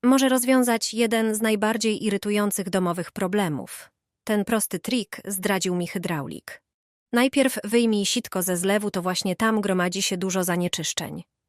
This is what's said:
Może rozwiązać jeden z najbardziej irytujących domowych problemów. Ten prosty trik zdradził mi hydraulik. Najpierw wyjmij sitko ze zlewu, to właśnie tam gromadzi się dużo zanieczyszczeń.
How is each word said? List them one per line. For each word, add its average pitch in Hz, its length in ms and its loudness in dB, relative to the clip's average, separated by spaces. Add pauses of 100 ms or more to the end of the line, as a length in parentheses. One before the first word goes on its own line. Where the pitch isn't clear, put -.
Może 262 260 6
rozwiązać 247 640 2
jeden 220 420 2
z 214 60 -2
najbardziej 220 640 0
irytujących 208 640 0
domowych 175 420 0
problemów. 180 760 -4 (340)
Ten 208 220 0
prosty 196 340 -2
trik - 460 -4
zdradził 190 500 -2
mi 175 120 -2
hydraulik. 170 760 -6 (520)
Najpierw 262 500 2
wyjmij 214 420 2
sitko - 360 -2
ze 180 160 0
zlewu, 202 340 0
to 180 100 -4
właśnie 180 340 -2
tam 220 260 2
gromadzi 185 400 0
się 190 160 -2
dużo 185 260 -2
zanieczyszczeń. 170 800 -4 (260)